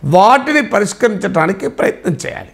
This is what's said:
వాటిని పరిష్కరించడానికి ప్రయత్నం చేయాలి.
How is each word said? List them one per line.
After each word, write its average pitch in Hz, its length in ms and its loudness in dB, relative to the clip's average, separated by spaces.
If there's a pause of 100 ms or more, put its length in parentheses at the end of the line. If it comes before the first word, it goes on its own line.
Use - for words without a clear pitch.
వాటిని 254 580 4
పరిష్కరించడానికి 196 1040 -2
ప్రయత్నం - 480 -2 (100)
చేయాలి. - 280 -10